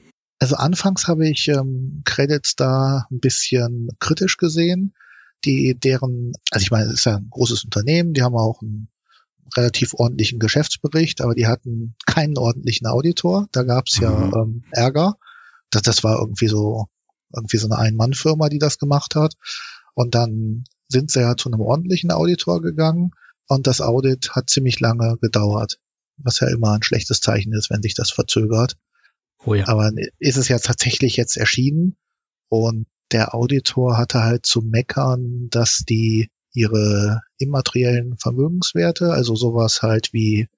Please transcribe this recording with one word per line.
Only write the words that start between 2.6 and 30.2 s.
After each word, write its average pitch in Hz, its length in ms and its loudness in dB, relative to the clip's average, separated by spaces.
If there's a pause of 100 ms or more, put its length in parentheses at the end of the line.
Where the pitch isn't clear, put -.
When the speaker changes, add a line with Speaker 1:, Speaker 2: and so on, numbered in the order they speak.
Speaker 1:
ein 127 80 -4
bisschen 120 720 0 (100)
kritisch - 380 0
gesehen. 175 560 0 (520)
Die, 131 320 2
deren, 123 540 -2 (200)
also 101 120 0
ich - 80 -2
meine, 110 140 4
es 110 80 -2
ist - 120 0
ja 107 120 2
ein 104 120 -8
großes 117 360 -2
Unternehmen, 156 480 0
die 135 100 2
haben 123 140 0
auch 110 240 0
einen 107 280 -10 (680)
relativ 120 360 0
ordentlichen 120 460 0
Geschäftsbericht, 151 800 0
aber 120 160 0
die 120 120 2
hatten 117 480 -4 (100)
keinen 151 320 0
ordentlichen 117 500 -2
Auditor. 175 640 0
Da 123 120 0
gab's 123 360 0
ja, 113 100 2
Speaker 2:
Mhm. 98 240 2
Speaker 1:
ähm, 113 380 -2
Ärger. 143 460 2 (520)
Das, 107 120 2
das 110 220 2
war 110 140 2
irgendwie 110 300 -2
so, 107 400 -2 (480)
irgendwie 110 220 -2
so 107 100 -2
eine 110 100 0
Ein-Mann-Firma, 131 720 0
die 147 100 -2
das 143 220 -2
gemacht 143 360 0
hat. 156 180 2 (600)
Und 120 220 0
dann 113 480 -2 (240)
sind 135 240 0
sie 127 100 2
ja 120 140 2
zu 123 160 -6
einem 110 80 0
ordentlichen 170 520 0
Auditor 170 500 0
gegangen 165 500 0 (360)
und 135 200 0
das 127 140 2
Audit 131 500 0
hat 127 180 -2
ziemlich 127 300 0
lange 117 420 0
gedauert, 107 580 0 (380)
was 131 220 -2
ja 120 80 2
immer 113 260 0
ein 107 100 0
schlechtes - 360 -4
Zeichen 104 320 -2
ist, 107 180 -4
wenn 113 120 -2
sich 104 140 -4
das - 160 -4
verzögert. 113 640 0 (640)
Speaker 2:
Oh 107 120 0
ja. 98 120 0
Speaker 1:
Aber 107 240 2 (280)
ist 135 180 0